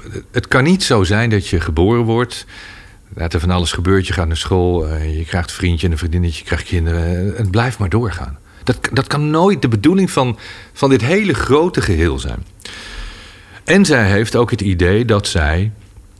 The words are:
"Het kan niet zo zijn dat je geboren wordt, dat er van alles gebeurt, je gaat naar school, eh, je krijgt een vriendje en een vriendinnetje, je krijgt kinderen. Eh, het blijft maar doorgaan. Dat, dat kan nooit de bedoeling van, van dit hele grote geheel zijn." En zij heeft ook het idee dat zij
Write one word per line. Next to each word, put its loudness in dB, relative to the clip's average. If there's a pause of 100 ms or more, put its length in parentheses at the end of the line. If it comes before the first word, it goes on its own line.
(320)
"Het -2
kan 4
niet 4
zo 2
zijn 2
dat 0
je 0
geboren 2
wordt, -2 (640)
dat -6
er 2
van 0
alles 0
gebeurt, 2
je -4
gaat -2
naar -2
school, 0
eh, -4
je -4
krijgt -4
een -12
vriendje 0
en 2
een -2
vriendinnetje, -2
je -18
krijgt -4
kinderen. -2
Eh, -10
het -2
blijft -2
maar -4
doorgaan. -4 (260)
Dat, -2
dat -2
kan -2
nooit 2
de 0
bedoeling 2
van, -2 (360)
van 0
dit 4
hele 0
grote 2
geheel 0
zijn." -8 (1160)
En 4
zij 4
heeft 0
ook 2
het -2
idee 2
dat 2
zij 0 (480)